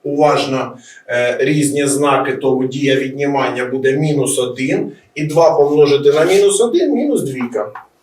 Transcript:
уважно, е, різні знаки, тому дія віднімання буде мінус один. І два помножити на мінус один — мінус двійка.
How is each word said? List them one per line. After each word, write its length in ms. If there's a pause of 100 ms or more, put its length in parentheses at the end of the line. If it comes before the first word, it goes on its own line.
уважно, 760 (300)
е, 320
різні 460
знаки, 460
тому 320
дія 320
віднімання 680
буде 280
мінус 460
один. 540 (220)
І 100
два 320
помножити 560
на 120
мінус 360
один — 340
мінус 280
двійка. 500 (300)